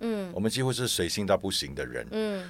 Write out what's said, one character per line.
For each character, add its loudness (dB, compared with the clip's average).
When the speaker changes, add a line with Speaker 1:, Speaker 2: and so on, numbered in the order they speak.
Speaker 1:
嗯。 -4
Speaker 2:
我 -2
们 4
几 0
乎 4
是 0
随 2
性 0
到 6
不 -2
行 -2
的 -4
人。 -6
Speaker 1:
嗯。 -2